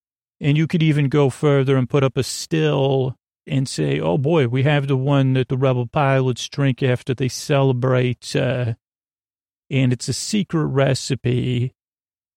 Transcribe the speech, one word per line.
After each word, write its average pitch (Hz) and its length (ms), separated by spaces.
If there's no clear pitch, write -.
and 147 160
you 160 80
could 160 160
even 147 280
go 143 200
further 139 480
and 127 120
put 143 140
up 135 140
a 131 60
still 139 920
and 135 200
say, 143 320
"Oh 170 200
boy, 143 280
we 127 140
have 143 260
the 139 80
one 135 380
that 131 160
the 135 80
rebel 127 300
pilots 135 600
drink 139 360
after 127 320
they 135 140
celebrate, 127 1080
uh, 123 400
and 131 200
it's 123 160
a 127 60
secret 170 540
recipe. 127 1080